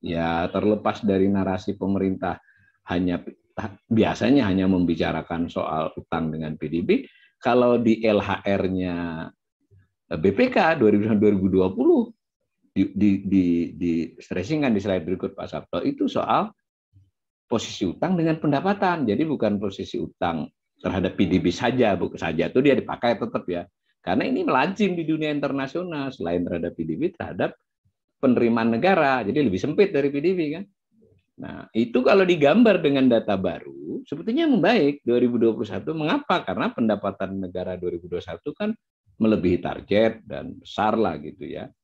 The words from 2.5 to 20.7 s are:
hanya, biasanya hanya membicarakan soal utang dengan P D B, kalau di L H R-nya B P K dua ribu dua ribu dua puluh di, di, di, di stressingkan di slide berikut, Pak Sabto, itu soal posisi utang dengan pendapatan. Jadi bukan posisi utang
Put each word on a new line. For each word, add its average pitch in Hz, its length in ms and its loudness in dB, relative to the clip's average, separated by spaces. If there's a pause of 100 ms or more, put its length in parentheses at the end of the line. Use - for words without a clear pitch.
hanya, 90 320 -2 (640)
biasanya 113 640 2
hanya 95 160 2
membicarakan 85 840 0
soal 80 420 -4
utang 80 400 -6
dengan 78 240 -8
P - 80 -10
D 76 160 -6
B, - 80 -4 (480)
kalau 123 400 2
di 110 240 2
L 107 160 2
H 92 240 -2
R-nya 90 880 -4 (800)
B - 240 -4
P 254 160 2
K 165 300 2
dua 107 100 6
ribu 104 240 2
dua 104 220 4
ribu 95 160 0
dua 92 180 4
puluh 277 400 2 (640)
di, 95 220 0
di, 101 140 4 (180)
di, 95 180 4 (320)
di 85 140 -2 (260)
stressingkan 117 560 -2
di 98 80 0
slide 92 240 -2
berikut, 92 320 -4
Pak 85 100 -10
Sabto, 80 380 -6
itu 285 240 -2
soal 160 400 0 (960)
posisi - 380 -4
utang 156 320 -2
dengan 160 240 0
pendapatan. 170 640 0
Jadi 113 240 0
bukan 110 320 -2
posisi 98 400 -8
utang 82 480 -6 (320)